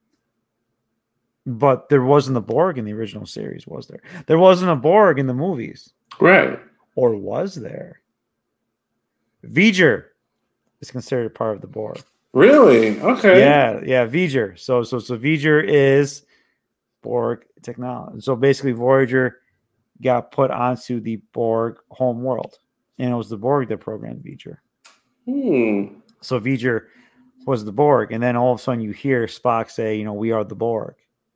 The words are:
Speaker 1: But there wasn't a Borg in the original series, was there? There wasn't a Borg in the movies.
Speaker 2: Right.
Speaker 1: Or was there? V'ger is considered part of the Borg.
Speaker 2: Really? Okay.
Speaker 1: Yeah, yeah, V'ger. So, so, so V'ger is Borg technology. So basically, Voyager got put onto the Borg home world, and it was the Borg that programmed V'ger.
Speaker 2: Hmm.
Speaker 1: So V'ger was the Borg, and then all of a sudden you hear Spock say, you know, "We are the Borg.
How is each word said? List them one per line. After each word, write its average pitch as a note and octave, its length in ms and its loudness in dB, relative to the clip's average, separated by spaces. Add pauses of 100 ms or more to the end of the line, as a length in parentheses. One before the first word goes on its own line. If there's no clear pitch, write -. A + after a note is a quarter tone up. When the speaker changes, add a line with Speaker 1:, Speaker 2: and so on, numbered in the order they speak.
(1500)
Speaker 1:
But B2+ 440 0
there C#3 120 4
wasn't C3 360 2
a A2 40 -2
Borg C#3+ 360 -2
in A2+ 80 -8
the G#2 80 -10
original G#2+ 320 -10
series, - 420 -14
was - 200 -16
there? - 140 -20 (260)
There D#3+ 120 4
wasn't F#3 320 6
a D#3 60 2
Borg E3 420 4
in C3+ 80 -2
the B2+ 60 -4
movies. C#3 580 -8 (300)
Speaker 2:
Right. E3+ 360 4 (380)
Speaker 1:
Or B2 220 2
was A2+ 380 -8
there? - 440 -16 (1500)
V'ger D#3+ 600 2 (760)
is - 100 -18
considered A#2+ 460 -6
part A2 200 -4
of G2 60 -14
the G2 60 -18
Borg. G#2+ 340 -12 (300)
Speaker 2:
Really? C#3+ 680 6
Okay. G#3 380 4
Speaker 1:
Yeah, C#3 440 4
yeah, B2+ 240 2
V'ger. C3 500 -2
So, B2 240 0
so, A#2 180 -6
so A#2+ 180 -8
V'ger D3+ 500 2
is C#3 560 2 (800)
Borg A#2 440 -4 (160)
technology. B2 600 -14
So C3+ 140 -4
basically, C3+ 360 0
Voyager B2+ 680 0 (600)
got B2 280 -2
put C3+ 220 -2
onto B2 480 -4
the A2 180 -8 (140)
Borg A2+ 460 -4 (120)
home A#2+ 320 -4
world, B2+ 360 -6 (420)
and B2+ 140 -4
it - 20 -4
was G#2+ 140 -8
the A2 80 -10
Borg C3 320 -2
that A2 80 -6
programmed - 460 -14
V'ger. - 340 -18 (680)
Speaker 2:
Hmm. C3+ 720 -2 (200)
Speaker 1:
So - 180 -6
V'ger A#2+ 500 -4 (580)
was A#2+ 180 -2
the G#2 80 -10
Borg, A#2+ 400 2
and A2+ 100 -6
then B2 140 0
all B2 160 2
of A#2 80 -4
a - 20 -16
sudden A#2+ 200 -4
you G#2 100 -8
hear B2 340 -2
Spock A2+ 460 -4
say, A2 240 -4
you G#2+ 80 -6
know, G#2+ 80 -8
"We G#2+ 200 -4
are A2 120 -2
the G#2 120 -12
Borg. A2+ 400 -6 (400)